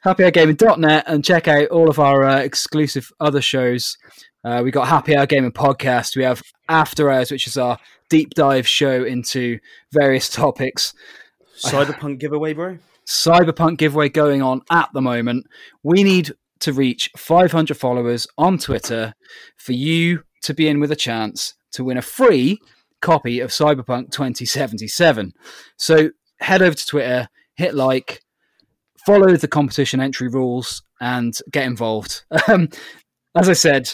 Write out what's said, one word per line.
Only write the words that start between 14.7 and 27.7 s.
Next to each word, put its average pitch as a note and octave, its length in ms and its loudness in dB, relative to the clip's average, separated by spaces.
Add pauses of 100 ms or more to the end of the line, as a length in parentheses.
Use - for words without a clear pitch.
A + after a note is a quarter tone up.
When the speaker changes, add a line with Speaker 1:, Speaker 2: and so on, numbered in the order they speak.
Speaker 1:
at E3+ 240 2
the C#3 80 -2
moment. A#2+ 440 -2 (360)
We F3+ 220 2
need F3+ 260 2 (300)
to D3+ 120 -4
reach C3 440 -2
five F3 340 2
hundred D#3+ 280 -2
followers A#2+ 500 -4 (100)
on F3 200 2
Twitter A2+ 540 -6 (440)
for - 160 -8
you E3 500 -2 (200)
to D3 120 -6
be D#3 140 0
in D3 100 2
with D3 140 0
a D3 40 -4
chance - 580 -6 (180)
to C3 100 -10
win B2+ 160 -4
a B2 40 -6
free F#3+ 580 2 (420)
copy B2 380 0
of B2 100 -6
Cyberpunk C3 600 -2
twenty B2+ 340 -6
seventy-seven. A2 880 -2 (440)
So D#3 340 2 (280)
head F#3+ 240 0
over E3 140 2
to - 100 -10
Twitter, B2+ 420 -2 (280)
hit F3 180 -4